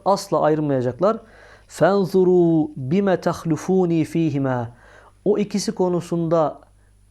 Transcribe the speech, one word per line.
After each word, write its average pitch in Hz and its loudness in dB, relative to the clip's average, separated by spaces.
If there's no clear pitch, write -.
asla 185 0
ayrılmayacaklar. 151 0
فَانْظُرُوا 175 2
بِمَ 190 0
تَخْلُفُونِي 170 0
ف۪يهِمَا. 135 -2
O 202 2
ikisi 202 -4
konusunda 170 -2